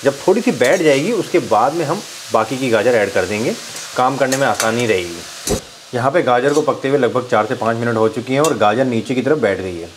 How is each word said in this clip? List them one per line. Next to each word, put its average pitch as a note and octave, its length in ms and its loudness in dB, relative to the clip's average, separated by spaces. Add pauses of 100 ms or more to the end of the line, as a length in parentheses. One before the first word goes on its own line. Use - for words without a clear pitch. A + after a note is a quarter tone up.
जब C#3 140 0
थोड़ी G3+ 240 2
सी A#3+ 120 0
बैठ C3 280 2
जाएगी D3+ 320 2
उसके F3+ 280 0
बाद A2+ 320 2
में E3+ 120 -2
हम D#3+ 160 -4 (320)
बाकी A#2+ 240 0
की C3 120 -2
गाजर A2+ 260 4
ऐड G#2 140 2
कर F#2+ 160 0
देंगे, G#2+ 280 -2 (440)
काम C3 200 2
करने C3 200 0
में C#3 100 2
आसानी A#2 380 0
रहेगी। F2+ 720 -4 (360)
यहाँ B2+ 180 0
पे E3 100 2
गाजर B2+ 320 2
को D3+ 100 2
पकते C3+ 260 -2
हुए C#3 80 2
लगभग A#2+ 300 0
चार G#2+ 180 2
से A#2+ 100 -2
पाँच A2+ 220 -2
मिनट A#2 180 -2
हो A2 140 2
चुकी A#2 240 -6
हैं C#3 80 2
और D3+ 160 2
गाजर A2 280 2
नीचे A#2+ 300 -2
की B2+ 60 0
तरफ C#3 180 0
बैठ G2 200 0
गई F#2 180 -6
है। E2+ 200 -10